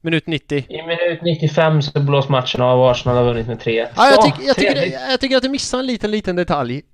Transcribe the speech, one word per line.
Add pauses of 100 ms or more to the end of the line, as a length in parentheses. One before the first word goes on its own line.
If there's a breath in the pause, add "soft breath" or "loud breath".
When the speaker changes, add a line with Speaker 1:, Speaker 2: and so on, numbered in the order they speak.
Speaker 1:
Minut
nittio.
Speaker 2:
I
minut
nittiofem
så
blås
matchen
av
och
Arsenal
har
vunnit
med
tre
ett.
Speaker 1:
Ja,
jag
Speaker 2:
Åh,
Speaker 1:
tyck-,
jag
tycker
Speaker 2:
trevligt.
Speaker 1:
det,
jag
tycker
att
du
missar
en
liten,
liten
detalj. (120)